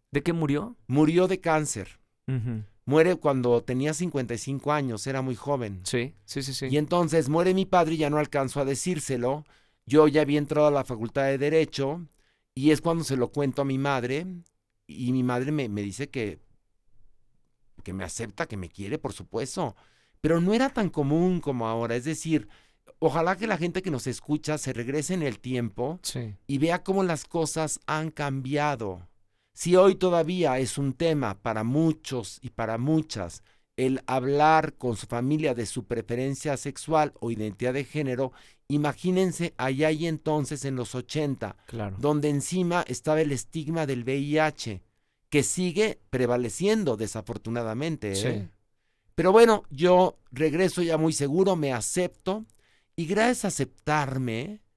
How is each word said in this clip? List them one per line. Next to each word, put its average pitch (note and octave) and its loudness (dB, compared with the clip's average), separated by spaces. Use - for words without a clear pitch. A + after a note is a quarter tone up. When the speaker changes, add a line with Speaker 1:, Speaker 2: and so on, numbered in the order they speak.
Speaker 1:
¿De C#3+ 0
qué E3+ 0
murió? D3 -2
Speaker 2:
Murió D#3+ 6
de F#3+ -2
cáncer. D3+ -2
Speaker 1:
Ujú. A#2 -4
Speaker 2:
Muere D#3+ 6
cuando B2 2
tenía C3 -2
cincuenta C#3+ -4
y - -2
cinco C3+ -6
años, C3+ -2
era C3+ -4
muy C3 -4
joven. A2+ -6
Speaker 1:
Sí, A#2+ -4
sí, - -8
sí, C3+ -8
sí. C3+ -6
Speaker 2:
Y C3+ 0
entonces D#3 2
muere F3 2
mi F#3+ 0
padre E3+ 2
y - 0
ya D#3 0
no D3+ 2
alcanzo C#3+ -2
a C3+ 0
decírselo. C#3 -2
Yo D#3 8
ya D3 4
había D3 2
entrado D3 2
a D3 4
la C#3 2
Facultad A#2 -4
de C3+ 0
Derecho D3+ 0
y C3+ 4
es D3+ 6
cuando E3 0
se C3+ -2
lo A#2+ 0
cuento C#3+ 0
a - -2
mi C3+ -2
madre C#3 -2
y A#2 -4
mi B2+ 2
madre B2+ 0
me, C#3+ -2
me G#2 -4
dice G2+ -8
que, G#2 -6
que F2+ -10
me G2 -8
acepta, A2 -6
que G#2 -10
me F2 -10
quiere, G2+ -8
por C3 -8
supuesto. B2 -6
Pero E3 4
no F3+ 2
era C4 2
tan G#3 -2
común E3 2
como B2 -4
ahora. A#2 -2
Es B2 -4
decir, D#3 -2
ojalá E3 2
que G#3 -6
la G3+ 0
gente E3+ -4
que F#3 -4
nos B2+ -4
escucha C3 -4
se C3+ -6
regrese C3+ -4
en F3+ -2
el B2 -4
tiempo B2 -6
Speaker 1:
Sí. A2+ -8
Speaker 2:
y C#3 -2
vea E3+ 0
cómo G3 0
las E3+ -2
cosas D#3+ -2
han D#3 -2
cambiado. C3+ -4
Si F3 2
hoy F#3 10
todavía E3+ 2
es C3 -2
un C#3 0
tema C#3+ 0
para A2 -2
muchos C3+ 0
y B2 -12
para A2+ -4
muchas B2+ -2
el C3 0
hablar D3 2
con A#2+ -4
su - -10
familia C3+ 0
de A#2 -4
su - -8
preferencia C3 -4
sexual D3+ -2
o A#2+ -6
identidad A2 -4
de C#3 -4
género, C3 -4
imagínense E3+ 0
allá C3+ 2
y D#3 -2
entonces D3+ -2
en C3+ -4
los B2 -6
ochenta, C3 -4
Speaker 1:
Claro. G#2 -8
Speaker 2:
donde D3 2
encima E3+ 0
estaba D#3 0
el D3+ 0
estigma D#3 -4
del B2+ -4
V C3 -2
I C#3+ 0
H, C3+ -2
que C#3+ 4
sigue F3+ 0
prevaleciendo B2 0
desafortunadamente, A2+ -6
¿eh? F#2+ -4
Speaker 1:
Sí. F2 -12
Speaker 2:
Pero E3+ 4
bueno, A3+ 8
yo F3+ 4
regreso D#3 0
ya E3 2
muy D#3+ 2
seguro, E3+ 2
me D3 0
acepto F3+ -4
y E3+ -4
gracias A3 2
a - 0
aceptarme C3+ -2